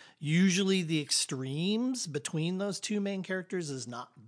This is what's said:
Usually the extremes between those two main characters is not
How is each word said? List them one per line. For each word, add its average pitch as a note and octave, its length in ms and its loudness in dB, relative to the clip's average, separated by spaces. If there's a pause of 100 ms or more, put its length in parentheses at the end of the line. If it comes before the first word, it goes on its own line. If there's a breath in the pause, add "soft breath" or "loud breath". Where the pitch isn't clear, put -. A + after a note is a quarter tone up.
(200 loud breath)
Usually F#3 640 4
the D#3+ 180 0
extremes F3 1040 0
between D#3+ 520 -2
those G3 220 -2
two G#3 200 -2
main G3+ 240 -2
characters F#3 460 -4
is C3 180 -6
not A#2+ 220 -10 (180)